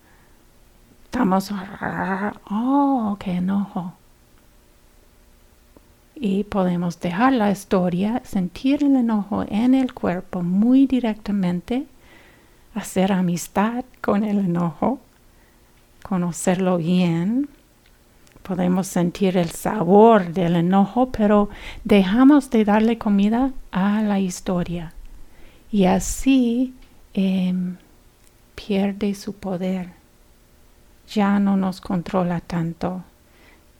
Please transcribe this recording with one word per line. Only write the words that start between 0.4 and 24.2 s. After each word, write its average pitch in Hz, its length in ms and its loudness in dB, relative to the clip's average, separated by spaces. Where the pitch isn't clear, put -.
Estamos, 190 460 -2
"Oh, 247 680 0
qué 190 140 -6
enojo." 185 600 -4
Y 208 300 -2
podemos 180 560 -2
dejar 185 320 0
la 214 180 2
historia, 190 720 -2
sentir 262 580 -2
el 277 140 4
enojo 208 520 0
en 247 260 2
el 262 200 0
cuerpo 185 480 -4
muy 226 440 4
directamente, 214 1000 -2
hacer 196 380 -2
amistad 190 720 -2
con 208 240 0
el 208 140 0
enojo, 175 640 -2
conocerlo 180 760 -2
bien. 180 720 0
Podemos 185 440 -2
sentir 185 500 0
el 175 140 0
sabor 202 840 4
del 170 240 0
enojo, 196 540 2
pero 208 400 2
dejamos 247 680 6
de 220 140 4
darle 220 340 2
comida 220 540 0
a 202 300 0
la 208 180 0